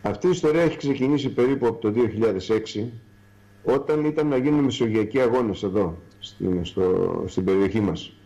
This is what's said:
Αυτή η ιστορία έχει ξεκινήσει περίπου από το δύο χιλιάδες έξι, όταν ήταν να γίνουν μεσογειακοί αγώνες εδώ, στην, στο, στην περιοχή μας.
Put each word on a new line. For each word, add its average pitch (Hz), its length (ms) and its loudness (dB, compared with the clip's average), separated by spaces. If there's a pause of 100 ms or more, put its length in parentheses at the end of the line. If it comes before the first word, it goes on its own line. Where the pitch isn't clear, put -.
Αυτή 104 240 -4
η 180 40 4
ιστορία 165 320 2
έχει 156 140 0
ξεκινήσει 131 520 0
περίπου 123 380 0
από - 140 -2
το 107 100 0
δύο 113 180 2
χιλιάδες 101 420 -2
έξι, 110 420 -2 (720)
όταν 147 400 0
ήταν 151 220 0
να 139 100 0
γίνουν 143 280 2
μεσογειακοί 113 560 0
αγώνες 117 420 2
εδώ, 95 360 -2 (200)
στην, 90 460 -4
στο, 90 640 0
στην 92 180 -4
περιοχή 98 360 2
μας. 87 320 -4 (140)